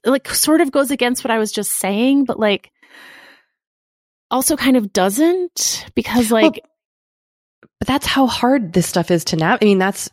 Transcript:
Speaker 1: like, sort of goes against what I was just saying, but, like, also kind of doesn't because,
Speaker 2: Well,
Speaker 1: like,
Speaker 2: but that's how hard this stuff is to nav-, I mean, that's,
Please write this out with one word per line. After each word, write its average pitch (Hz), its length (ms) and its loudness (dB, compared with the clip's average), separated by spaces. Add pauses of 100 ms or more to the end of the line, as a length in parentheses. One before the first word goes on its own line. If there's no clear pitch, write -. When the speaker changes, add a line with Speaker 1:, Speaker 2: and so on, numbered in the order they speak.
Speaker 1:
like, 262 240 0
sort 311 320 2
of 277 100 0
goes 277 180 0
against 247 320 -2
what 247 80 -4
I 226 60 0
was 214 160 -2
just 208 200 -6
saying, 247 520 0
but, 247 160 -4
like, 208 300 0 (1600)
also 269 260 0
kind 262 220 2
of 208 160 -4
doesn't 311 880 0 (100)
because, 226 360 0
Speaker 2:
Well, 226 120 2
Speaker 1:
like, 214 220 -4 (1120)
Speaker 2:
but - 80 -8
that's 269 200 -2
how 269 200 2
hard 240 460 0
this 175 140 2
stuff - 240 -4
is 170 160 0
to 175 100 -2
nav-, 160 240 0
I 214 60 4
mean, 196 120 6
that's, 190 340 -4